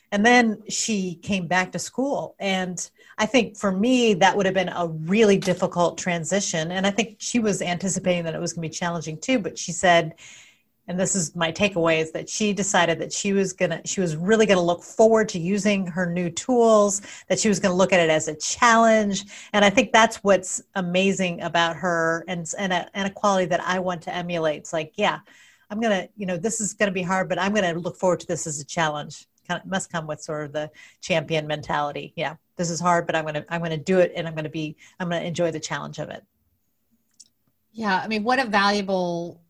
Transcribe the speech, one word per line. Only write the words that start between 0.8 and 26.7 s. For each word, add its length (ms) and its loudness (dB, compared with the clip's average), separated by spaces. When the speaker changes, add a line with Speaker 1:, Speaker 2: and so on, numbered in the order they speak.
Speaker 1:
came 240 -4
back 280 0
to 60 -4
school. 600 -6
And 500 -4
I 80 0
think 280 0
for 160 -2
me, 440 4
that 200 4
would 120 2
have 80 0
been 140 -2
a 180 -4
really 500 4
difficult 600 0
transition. 720 -2
And 160 0
I 20 2
think 300 -4
she 180 -4
was 240 0
anticipating 640 -2
that 100 -6
it 80 -6
was 120 -6
gonna 140 -8
be 20 -10
challenging 500 -6
too, 180 0
but 220 -6
she 120 -8
said, 440 4
and 120 -4
this 160 0
is 200 -4
my 160 -2
takeaway, 480 2
is 140 -4
that 140 -8
she 260 0
decided 440 2
that 160 -8
she 200 -2
was 200 0
gonna, 320 -2
she 160 -4
was 140 -2
really 320 4
gonna 160 6
look 180 0
forward 480 4
to 80 -6
using 480 0
her 260 -2
new 200 -2
tools, 720 4
that 120 0
she 80 2
was 120 2
gonna 160 2
look 180 4
at 60 8
it 100 4
as 180 2
a 60 -4
challenge. 920 4
And 100 4
I 60 8
think 220 2
that's 320 4
what's 360 2
amazing 680 0
about 340 0
her 520 0
and, 300 -6
and 160 -2
a, 220 -2
and 120 -2
a 40 -8
quality 340 2
that 180 0
I 140 -2
want 260 -4
to 120 -8
emulate. 420 -2
It's 160 -14
like, 220 -4
"Yeah, 240 0
I'm 100 -6
gonna, 380 0
you 80 -8
know, 120 -4
this 220 -4
is 140 -6